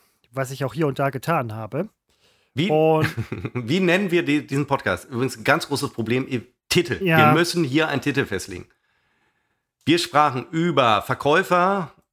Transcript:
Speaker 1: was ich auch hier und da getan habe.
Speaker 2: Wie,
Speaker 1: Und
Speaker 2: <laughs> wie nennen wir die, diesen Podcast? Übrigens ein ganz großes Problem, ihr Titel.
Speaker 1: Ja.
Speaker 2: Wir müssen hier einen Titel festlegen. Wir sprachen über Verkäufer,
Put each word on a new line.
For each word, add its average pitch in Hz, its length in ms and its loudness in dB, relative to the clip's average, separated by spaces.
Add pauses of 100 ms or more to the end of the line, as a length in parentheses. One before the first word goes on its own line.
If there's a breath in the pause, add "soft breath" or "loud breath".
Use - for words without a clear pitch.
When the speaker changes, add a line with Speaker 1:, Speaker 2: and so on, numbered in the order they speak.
(320)
Speaker 1:
was 131 180 -6
ich 135 160 -6
auch 131 80 -6
hier 156 140 0
und 135 100 -4
da 139 140 0
getan 135 420 -4
habe. 113 360 -8 (640)
Speaker 2:
Wie, 151 160 0
Speaker 1:
Und 156 360 4 (220)
Speaker 2:
<laughs> - 240 -10
wie 123 280 -2
nennen 185 280 2
wir 165 160 2
die, 139 220 0
diesen 139 180 -2
Podcast? 101 460 -2
Übrigens 123 260 -4
ein 107 60 -16
ganz 147 240 0
großes 139 240 -4
Problem, 120 360 -2
ihr 127 140 -6 (280)
Titel. 170 340 0
Speaker 1:
Ja. 165 140 4
Speaker 2:
Wir 156 160 8
müssen 170 300 2
hier 156 260 2
einen 139 120 -2
Titel 135 240 0
festlegen. 92 400 -8 (1200)
Wir 165 140 4
sprachen 143 520 0
über 139 520 2
Verkäufer, 180 880 0 (200)